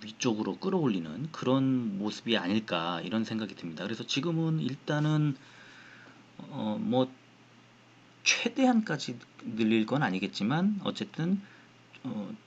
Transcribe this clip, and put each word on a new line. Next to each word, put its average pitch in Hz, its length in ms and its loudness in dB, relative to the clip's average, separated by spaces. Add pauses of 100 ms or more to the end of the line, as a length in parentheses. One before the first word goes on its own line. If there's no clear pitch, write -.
위쪽으로 110 560 -2
끌어올리는 127 720 0
그런 127 640 0
모습이 104 400 -2
아닐까 87 640 0
이런 110 200 -2
생각이 110 320 -6
듭니다. 82 280 -10
그래서 110 220 -6
지금은 160 540 0
일단은, 151 760 2 (1000)
어, 107 420 -4
뭐 127 320 2 (1120)
최대한까지 226 920 2 (260)
늘릴 110 440 4
건 135 160 2
아니겠지만 120 800 2
어쨌든, 170 580 -2 (600)
어, 107 280 -6 (160)